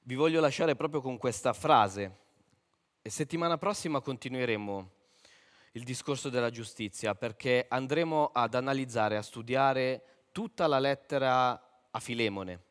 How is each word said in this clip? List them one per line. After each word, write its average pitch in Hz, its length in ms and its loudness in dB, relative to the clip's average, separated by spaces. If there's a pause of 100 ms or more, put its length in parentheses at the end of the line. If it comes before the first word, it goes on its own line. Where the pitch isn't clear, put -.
Vi 127 140 -8
voglio 160 260 4
lasciare 151 340 2
proprio 151 260 -2
con 127 160 -6
questa 120 360 0
frase 101 640 4 (840)
e 110 80 -12
settimana 165 480 0
prossima 165 440 -2
continueremo 110 880 -4 (800)
il 120 120 -12
discorso 131 460 -6
della 120 200 0
giustizia, 107 680 -6
perché 123 540 0
andremo 147 640 0
ad 117 220 2
analizzare, 127 600 0
a 107 40 -2
studiare 127 1080 -2
tutta 190 360 -2
la 139 120 4
lettera 135 720 2 (400)
a 113 80 -8
Filemone. 98 720 -2